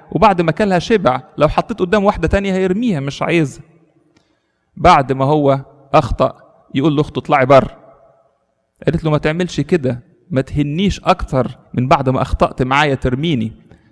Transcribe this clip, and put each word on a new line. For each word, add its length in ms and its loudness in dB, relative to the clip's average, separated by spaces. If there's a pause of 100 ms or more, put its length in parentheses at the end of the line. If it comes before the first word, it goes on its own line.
(120)
وبعد 300 2
ما 100 0
كلها 280 0
شبع، 420 0 (160)
لو 120 2
حطيت 300 -4
قدام 240 0
واحدة 240 0
تانية 260 0
هيرميها، 460 0
مش 220 -8
عايزها. 420 -2 (1120)
بعد 340 4
ما 140 -2
هو 340 2 (340)
أخطأ 420 0 (400)
يقول 220 0
لأخته: 220 -2
"اطلعي 260 2
بره". 320 6 (1080)
قالت 180 0
له: 80 0
"ما 60 2
تعملش 440 -4
كده، 420 -2 (260)
ما 120 -2
تهنيش 580 -2
أكتر 580 -2 (160)
من 140 -2
بعد 220 2
ما 120 0
أخطأت 400 -2
معايا 340 0
ترميني". 580 -4 (380)